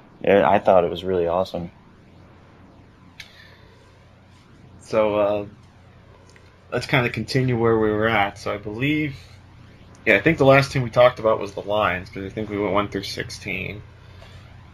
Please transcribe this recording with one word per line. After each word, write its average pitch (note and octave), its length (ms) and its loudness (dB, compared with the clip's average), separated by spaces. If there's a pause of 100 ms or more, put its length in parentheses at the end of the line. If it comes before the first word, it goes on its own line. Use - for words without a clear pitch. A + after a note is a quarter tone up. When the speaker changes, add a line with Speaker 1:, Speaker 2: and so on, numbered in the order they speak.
(220)
Speaker 1:
yeah, F#2 280 4
I G2+ 100 4
thought F#2 260 6
it E2+ 40 -2
was E2+ 140 -8
really F#2 240 0
awesome. F2 420 -4 (3000)
Speaker 2:
So, G#2+ 360 0
uh, G#2 300 0 (1300)
let's A#2+ 140 -4
kinda B2 240 0
continue B2 480 -2
where A2+ 220 4
we A2 100 2
were G#2+ 180 0
at. G2+ 300 0
So G2+ 160 -6
I G#2 40 -6
believe, C3+ 580 -4 (920)
yeah, G#2 120 2
I G#2 40 -2
think D#3 160 0
the C#3+ 80 2
last C3+ 260 6
team C3+ 120 -2
we A#2 80 -6
talked B2 260 4
about A2 220 0
was G2 140 -8
the - 80 -8
Lions, F#2 520 -2
but G2 100 -10
I F#2+ 60 -10
think G#2+ 200 -8
we G2+ 100 -4
went G2+ 140 -2
one G2+ 160 0
through G2 140 -6
sixteen. F#2 800 -10 (920)